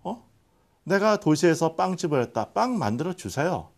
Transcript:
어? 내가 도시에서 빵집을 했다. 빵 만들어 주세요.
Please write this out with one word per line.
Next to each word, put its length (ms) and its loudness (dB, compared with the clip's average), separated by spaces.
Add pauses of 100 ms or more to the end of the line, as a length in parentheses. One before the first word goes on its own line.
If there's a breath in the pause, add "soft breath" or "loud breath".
어? 240 -12 (560)
내가 340 2
도시에서 580 2
빵집을 460 0
했다. 320 -4
빵 240 0
만들어 360 -2
주세요. 640 -4